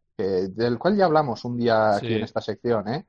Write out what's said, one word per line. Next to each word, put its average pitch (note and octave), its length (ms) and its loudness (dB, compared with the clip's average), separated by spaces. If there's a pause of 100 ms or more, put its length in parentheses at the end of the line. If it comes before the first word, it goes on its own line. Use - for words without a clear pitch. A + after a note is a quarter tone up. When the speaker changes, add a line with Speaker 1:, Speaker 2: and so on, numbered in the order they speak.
(140)
Speaker 1:
que, G#2 100 -4
del G2 540 -2
cual F#3+ 160 0
ya F#3+ 120 4
hablamos D3+ 400 0
un A#2+ 100 -6
día A2 400 4
aquí A2+ 120 -4
Speaker 2:
Sí. A2+ 60 0
Speaker 1:
en G#2+ 100 -2
esta - 180 -6
sección, G#2+ 460 -2
¿eh? D3 200 -6